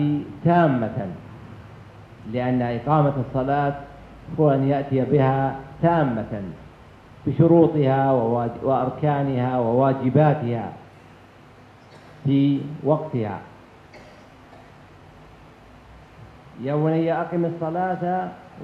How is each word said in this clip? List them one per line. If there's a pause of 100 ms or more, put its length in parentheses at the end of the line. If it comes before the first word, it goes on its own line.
(460)
تامة، (1300)
لأن
إقامة (160)
الصلاة (640)
هو
أن
يأتي
بها (260)
تامة (840)
بشروطها
وواج-،
وأركانها
وواجباتها (1500)
في (240)
وقتها. (3250)
يا
بني
أقم
الصلاة (340)